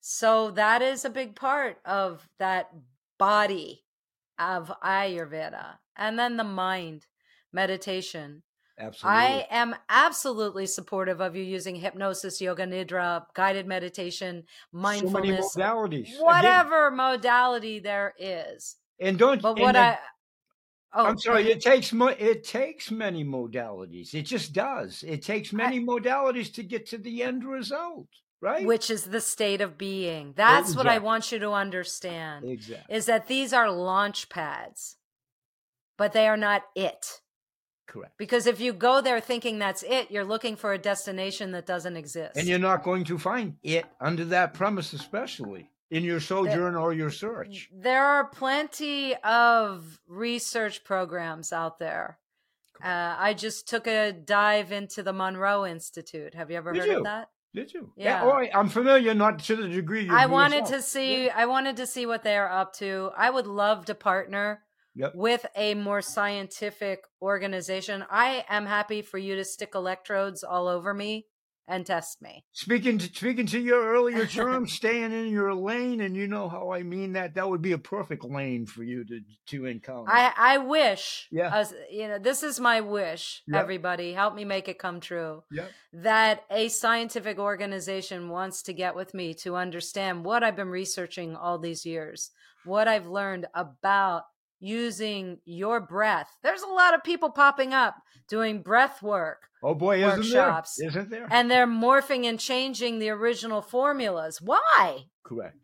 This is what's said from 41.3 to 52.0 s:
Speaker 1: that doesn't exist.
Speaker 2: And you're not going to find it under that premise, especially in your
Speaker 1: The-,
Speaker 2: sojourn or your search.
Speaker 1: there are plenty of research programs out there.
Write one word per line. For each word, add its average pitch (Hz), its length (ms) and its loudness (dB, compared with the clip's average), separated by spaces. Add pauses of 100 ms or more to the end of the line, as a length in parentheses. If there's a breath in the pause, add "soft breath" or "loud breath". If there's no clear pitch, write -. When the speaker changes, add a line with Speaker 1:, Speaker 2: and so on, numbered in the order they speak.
Speaker 1:
that 175 120 -8
doesn't 175 320 -6
exist. 156 400 -8
Speaker 2:
And 170 100 0
you're 180 120 2
not 185 240 2
going 180 220 0
to 165 120 -4
find 190 460 -4
it 165 220 -2 (140)
under 165 260 -2
that 175 280 2
premise, 190 400 -2
especially 127 800 -10 (180)
in 160 140 -2
your 170 160 0
Speaker 1:
The-, 151 60 -6
Speaker 2:
sojourn 180 500 0
or 165 180 0
your 156 160 -2
search. 202 640 -10
Speaker 1:
there 254 320 2
are 285 200 4
plenty 277 880 -4
of 214 920 2
research 220 760 -4
programs 165 680 -4
out 165 280 -4
there. 165 400 -6 (560)